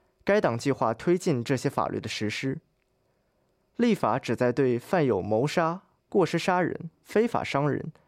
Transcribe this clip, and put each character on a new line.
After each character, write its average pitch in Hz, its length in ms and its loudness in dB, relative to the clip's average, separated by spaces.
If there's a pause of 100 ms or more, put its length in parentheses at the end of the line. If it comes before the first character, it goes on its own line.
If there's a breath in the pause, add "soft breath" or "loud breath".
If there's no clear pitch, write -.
(240)
该 202 160 2
党 147 160 2
计 135 160 -2
划 117 220 0
推 175 240 0
进 135 260 0
这 131 140 -2
些 143 100 -2
法 110 200 -2
律 107 120 -4
的 - 80 -8
实 107 220 -4
施。 135 300 -6 (1160)
立 233 180 4
法 120 240 0
旨 123 160 -2
在 123 160 2
对 123 260 2
犯 165 260 0
有 110 160 2
谋 107 280 0
杀、 170 340 -2 (260)
过 196 160 2
失 160 140 0
杀 180 240 2
人、 - 300 -4 (100)
非 226 260 0
法 - 160 -2
伤 143 240 0
人、 147 240 -4 (160 soft breath)